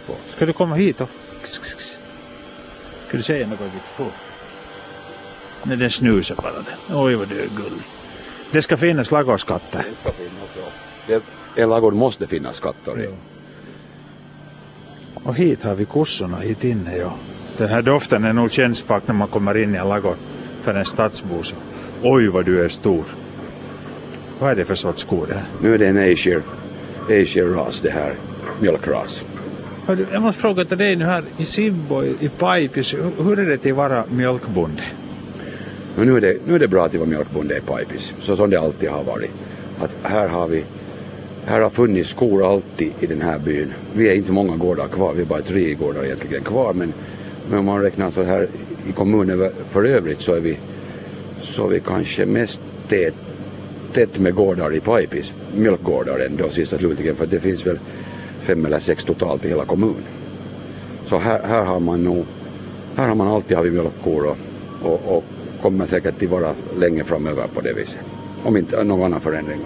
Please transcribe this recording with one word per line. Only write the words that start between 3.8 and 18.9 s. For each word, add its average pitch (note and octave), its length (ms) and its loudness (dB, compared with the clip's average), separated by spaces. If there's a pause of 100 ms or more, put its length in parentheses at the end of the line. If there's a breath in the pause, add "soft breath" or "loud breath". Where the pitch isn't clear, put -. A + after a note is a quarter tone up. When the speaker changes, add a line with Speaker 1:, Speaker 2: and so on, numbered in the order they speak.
Speaker 1:
Nej, C3 140 0
den B2 140 4
snusar G#2+ 440 4
bara - 180 -4
den. - 120 -8 (240)
Oj, C3+ 260 4
vad G2+ 120 -2
du G2+ 80 -6
är - 120 -4
gullig. - 360 -8 (680 loud breath)
Det D3+ 100 4
ska D#3 160 2
finnas D#3 340 2
ladugårdskatter. B2+ 800 0
Speaker 2:
Det A#2 120 -12
ska F#2+ 100 -4
finnas, F#2 460 -12
ja. F#2 60 -10 (440)
Det, - 540 -2
en A2+ 80 6
ladugård A2+ 240 6
måste A#2 340 2
finnas C2+ 320 -4
katter - 420 -6
i. - 20 -4
Speaker 1:
Ja. G2 80 -6 (2000 loud breath)
Och B2 120 -2
hit D3+ 280 4
har G#2 120 0
vi G2+ 100 0
kossorna, G2+ 520 0
hit G#2 260 -4
inne, F#2+ 340 0
ja. F2 160 -4 (440)
Den A2 120 2
här A#2 120 4
doften B2+ 420 2
är A2 100 4
nog A#2 180 4
kännsprak A#2+ 560 2